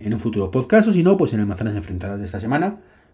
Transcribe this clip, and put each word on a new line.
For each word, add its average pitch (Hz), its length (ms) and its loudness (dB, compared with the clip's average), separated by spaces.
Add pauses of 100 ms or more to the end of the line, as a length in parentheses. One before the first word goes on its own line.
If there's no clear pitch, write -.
en 107 120 -4
un 117 80 -2
futuro 104 300 -2
podcast, 208 380 4
o 214 40 4
si 175 120 4
no, 196 120 6
pues 165 160 2
en 110 80 0
el 104 60 0
Manzanas 101 300 -4
Enfrentadas 95 420 -6
de 101 80 -8
esta 95 140 -8
semana, 151 400 -2 (340)